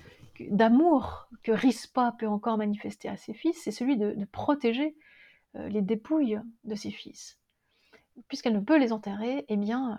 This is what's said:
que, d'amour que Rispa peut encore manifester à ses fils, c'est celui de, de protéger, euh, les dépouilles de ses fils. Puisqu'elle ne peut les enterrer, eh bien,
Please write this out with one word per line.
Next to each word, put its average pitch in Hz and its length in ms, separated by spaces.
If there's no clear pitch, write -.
que, - 140
d'amour 233 760
que 226 80
Rispa 240 680
peut 220 100
encore 214 300
manifester 208 520
à 196 80
ses - 160
fils, - 280
c'est 214 100
celui 247 260
de, 208 160
de 202 120
protéger, 285 720
euh, - 120
les 208 140
dépouilles 220 580
de 214 120
ses 208 160
fils. - 480
Puisqu'elle 254 260
ne 208 60
peut 277 180
les 240 160
enterrer, 220 540
eh 214 100
bien, 226 420